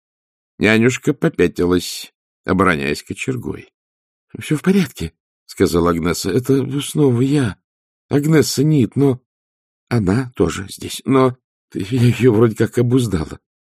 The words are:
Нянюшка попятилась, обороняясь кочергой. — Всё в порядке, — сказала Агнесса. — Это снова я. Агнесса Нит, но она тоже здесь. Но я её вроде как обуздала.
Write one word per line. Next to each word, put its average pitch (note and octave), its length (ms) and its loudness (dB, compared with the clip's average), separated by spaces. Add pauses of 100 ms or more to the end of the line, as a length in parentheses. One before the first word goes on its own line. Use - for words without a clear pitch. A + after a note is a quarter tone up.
(580)
Нянюшка A2+ 560 2
попятилась, - 1000 -2 (320)
обороняясь E2+ 600 0
кочергой. — - 640 -10 (720)
Всё D3+ 160 -4
в - 60 -8
порядке, — F3 500 0 (340)
сказала E2+ 440 2
Агнесса. — E2+ 420 -2
Это C3 480 -2
снова C3+ 400 0
я. C3+ 380 0 (500)
Агнесса C#3+ 560 2
Нит, D3 320 2
но C3+ 260 0 (680)
она A#2+ 460 -2
тоже F2 340 -2
здесь. - 360 -14
Но C3 320 2 (380)
я A#2 280 -2
её A#2+ 300 4
вроде A2+ 240 2
как A2+ 220 -2
обуздала. A#2 600 -2 (360)